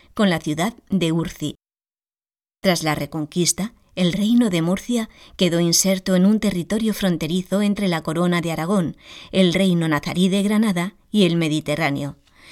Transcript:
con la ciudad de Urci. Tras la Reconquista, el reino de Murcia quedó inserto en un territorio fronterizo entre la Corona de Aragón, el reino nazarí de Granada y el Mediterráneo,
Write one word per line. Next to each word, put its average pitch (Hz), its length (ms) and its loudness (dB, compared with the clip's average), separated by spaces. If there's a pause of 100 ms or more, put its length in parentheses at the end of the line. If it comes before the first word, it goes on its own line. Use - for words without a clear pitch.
(140)
con 202 160 2
la 160 100 0
ciudad 160 340 -4 (160)
de 165 220 0
Urci. 165 440 -4 (1040)
Tras 175 220 0
la 151 120 0
Reconquista, 165 760 -4 (220)
el 175 180 0
reino 220 360 2
de 175 120 0
Murcia 214 480 -2 (260)
quedó 170 240 0
inserto 185 560 0
en 180 100 4
un 214 140 4
territorio 202 540 -2
fronterizo 180 680 -2
entre 202 280 0
la 160 140 -2
Corona 175 360 0
de 165 140 -4
Aragón, 165 420 0 (380)
el 185 200 4
reino 175 360 2
nazarí 165 400 0
de 196 140 0
Granada 208 520 0 (160)
y 208 140 4
el 170 100 2
Mediterráneo, 151 800 -2 (360)